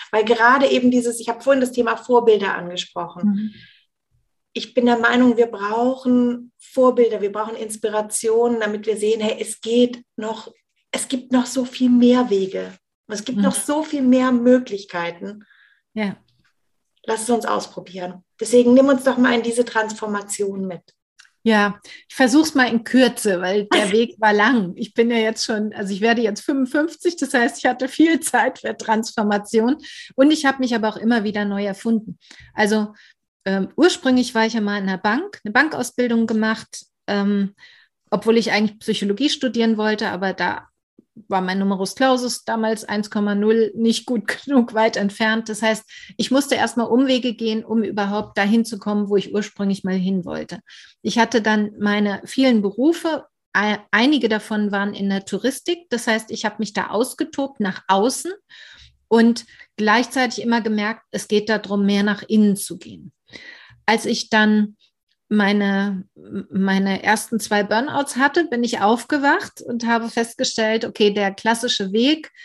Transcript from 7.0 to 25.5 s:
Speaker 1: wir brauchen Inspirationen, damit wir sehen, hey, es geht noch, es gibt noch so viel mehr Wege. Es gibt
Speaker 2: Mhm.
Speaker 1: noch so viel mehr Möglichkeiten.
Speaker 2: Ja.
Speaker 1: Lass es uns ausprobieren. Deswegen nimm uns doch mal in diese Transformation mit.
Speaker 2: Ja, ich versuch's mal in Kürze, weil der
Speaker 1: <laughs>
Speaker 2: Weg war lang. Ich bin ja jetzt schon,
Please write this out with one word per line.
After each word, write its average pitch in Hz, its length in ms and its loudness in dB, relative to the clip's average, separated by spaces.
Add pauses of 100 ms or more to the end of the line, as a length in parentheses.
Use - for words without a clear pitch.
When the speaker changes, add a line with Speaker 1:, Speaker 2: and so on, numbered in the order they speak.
Speaker 1:
wir 202 100 -2
brauchen 220 240 -6
Inspirationen, 220 1040 -2
damit 214 260 -4
wir 214 120 -2
sehen, 214 240 0
hey, 214 180 -2
es - 220 -10
geht 240 420 0 (120)
noch, 220 380 -10 (380)
es - 160 -6
gibt - 240 -6
noch 247 140 2
so 254 200 -4
viel 247 240 0
mehr 247 400 6
Wege. 190 440 -2 (340)
Es 214 180 -10
gibt 220 140 -4
Speaker 2:
Mhm. 202 40 2
Speaker 1:
noch 247 120 2
so 294 280 -2
viel 294 180 -4
mehr 254 300 4
Möglichkeiten. 208 1120 0 (480)
Speaker 2:
Ja. 208 220 -4 (880)
Speaker 1:
Lass 220 200 -4
es 226 60 -10
uns 226 160 0
ausprobieren. 185 800 -8 (160)
Deswegen 240 340 6
nimm 269 140 8
uns 269 160 2
doch 254 140 2
mal 247 160 4
in 233 100 2
diese 233 220 0
Transformation 202 1000 -4
mit. 170 140 -12 (600)
Speaker 2:
Ja, 208 360 2 (280)
ich - 80 -20
versuch's 269 380 4
mal 247 160 2
in 226 140 -2
Kürze, 240 580 2
weil 202 240 0
der 208 260 2
Speaker 1:
<laughs> - 0 -
Speaker 2:
Weg 233 280 2
war 214 120 4
lang. 208 440 2
Ich - 180 -10
bin 233 160 2
ja 233 80 0
jetzt 226 260 -2
schon, 214 300 -4